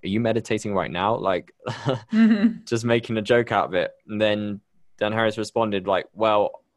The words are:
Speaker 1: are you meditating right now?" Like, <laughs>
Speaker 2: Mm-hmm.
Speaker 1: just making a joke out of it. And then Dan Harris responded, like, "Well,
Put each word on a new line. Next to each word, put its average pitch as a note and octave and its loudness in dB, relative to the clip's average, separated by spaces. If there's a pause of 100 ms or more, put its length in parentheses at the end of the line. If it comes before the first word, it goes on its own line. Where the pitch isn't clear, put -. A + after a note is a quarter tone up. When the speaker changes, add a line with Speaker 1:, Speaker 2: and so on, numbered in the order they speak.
Speaker 1:
are - -6
you G2+ -2
meditating A2+ -2
right E2+ -2
now?" F#2+ -2
Like, F#2+ -4
<laughs> - -12
Speaker 2:
Mm-hmm. G#3 2
Speaker 1:
just A#2 -2
making A#2 0
a A2 -2
joke A#2+ 2
out F#2+ 2
of F2+ -6
it. F2 0 (160)
And G#2 -4
then G#2 -2 (380)
Dan G#2+ -2
Harris A2 0
responded, G#2 -2
like, F#2 0
"Well, G#2 0 (140)